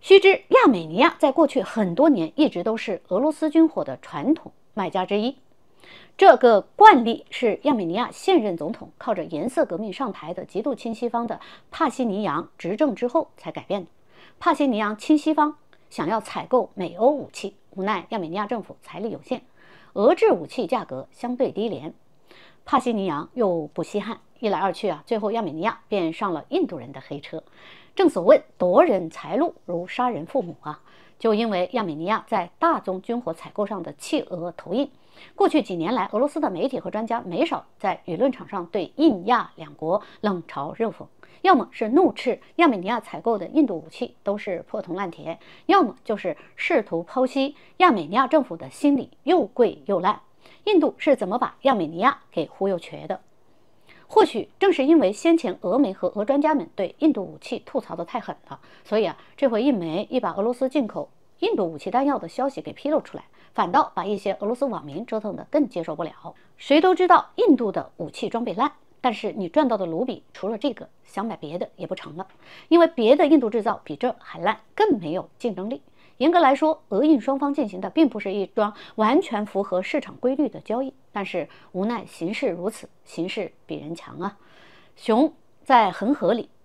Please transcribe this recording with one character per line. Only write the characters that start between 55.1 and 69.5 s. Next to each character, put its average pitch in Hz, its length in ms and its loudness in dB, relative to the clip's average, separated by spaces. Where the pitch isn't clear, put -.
先 330 260 2
前 196 240 -2
俄 202 160 0
媒 220 160 2
和 180 220 -4
俄 214 100 -2
专 277 160 2
家 302 140 2
们 175 200 -2
对 - 220 -6
印 302 160 2
度 202 100 -4
武 156 140 -12
器 - 260 -10
吐 - 160 -6
槽 170 160 -10
得 170 80 -8
太 226 160 -8
狠 - 160 -10
了， 139 120 -18
所 - 140 -4
以 208 100 0
啊， 151 80 -6
这 277 100 2
回 226 140 0
印 277 100 2
媒 175 380 -4
一 254 100 -2
把 185 140 -4
俄 196 80 -4
罗 233 100 0
斯 254 160 -4
进 254 200 -2
口 - 240 -10
印 403 140 0
度 220 80 -2
武 165 140 -6
器 185 140 -8
弹 254 120 0
药 277 140 0
的 165 100 -10
消 262 220 -4
息 202 100 -10
给 143 140 -14
披 - 160 -8
露 302 120 0
出 - 160 -20
来， - 60 -14
反 180 180 -2
倒 285 220 2
把 180 100 -6
一 202 140 -4
些 202 220 -4
俄 202 80 -4
罗 240 80 -2
斯 277 100 -2
网 202 180 -6
民 147 220 -12
折 220 140 -6
腾 202 160 -8
得 - 160 -14
更 294 180 2
接 170 140 -6
受 156 120 -8
不 170 60 -8
了。 156 100 -6
谁 302 240 4
都 370 140 6
知 359 120 2
道 339 280 4
印 370 200 6
度 214 160 -4
的 170 260 -8
武 165 120 -10
器 - 200 -8
装 233 140 -4
备 196 120 -6
烂， 254 160 0
但 240 140 -2
是 202 200 -6
你 185 140 -6
赚 294 200 2